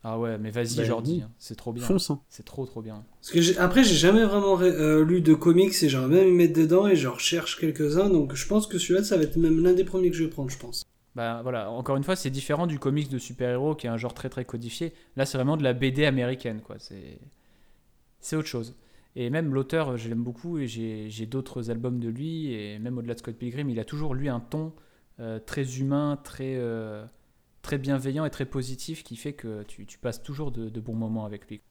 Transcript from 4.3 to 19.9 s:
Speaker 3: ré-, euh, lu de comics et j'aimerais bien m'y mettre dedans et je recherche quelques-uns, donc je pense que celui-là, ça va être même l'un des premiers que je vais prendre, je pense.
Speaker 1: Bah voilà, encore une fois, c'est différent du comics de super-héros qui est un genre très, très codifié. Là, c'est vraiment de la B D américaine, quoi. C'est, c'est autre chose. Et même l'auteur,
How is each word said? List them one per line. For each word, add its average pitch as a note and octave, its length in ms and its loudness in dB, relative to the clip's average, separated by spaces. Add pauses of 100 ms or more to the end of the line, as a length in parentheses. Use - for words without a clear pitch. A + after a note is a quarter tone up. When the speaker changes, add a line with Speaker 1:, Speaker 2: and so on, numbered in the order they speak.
Speaker 3:
ré-, F3+ 160 6
euh, D#3 340 4
lu F3 160 4
de D#3 140 8
comics F3 380 6 (100)
et D#3+ 60 4
j'aimerais C3 200 2
bien F3+ 160 8
m'y F#3 60 8
mettre F3 220 6
dedans D#3+ 340 4
et G3 80 6
je C#3+ 140 2
recherche - 500 -4
quelques-uns, D#3 500 2
donc C#3+ 280 2
je - 100 -6
pense G#3 220 2
que F#3+ 100 -4
celui-là, F3+ 240 2
ça G#3 140 0
va D#3+ 80 4
être - 120 -2
même E3 240 4
l'un F3+ 120 6
des F3+ 100 4
premiers F#3 300 2
que E3+ 40 -6
je E3 60 -2
vais D#3 80 -2
prendre, C#3 180 -6
je C3 100 -10
pense. A#2+ 260 -12 (320)
Speaker 1:
Bah A#2 260 -6
voilà, A#2 300 -6
encore B2+ 240 -2
une C#3 80 -2
fois, F#3 100 0
c'est F#3 160 -4
différent D3 380 -2
du D3+ 100 -4
comics C#3 300 -2
de C3 100 -4
super-héros B2 560 -4
qui C#3 140 -8
est - 20 -4
un A#2 60 -4
genre A#2+ 180 -8
très, - 140 -10
très B2+ 160 -8
codifié. A#2+ 480 -8 (240)
Là, C3+ 100 0
c'est C3+ 120 -4
vraiment C#3 180 2
de D3+ 80 -2
la B2+ 80 2
B B2 140 0
D C3+ 180 2
américaine, B2+ 560 -2
quoi. - 180 -16
C'est, - 400 -18 (1000)
c'est - 160 -6
autre D#3 120 -2
chose. A#2+ 280 -8 (400)
Et A#2+ 140 -4
même D3+ 220 -2
l'auteur, C3+ 440 -2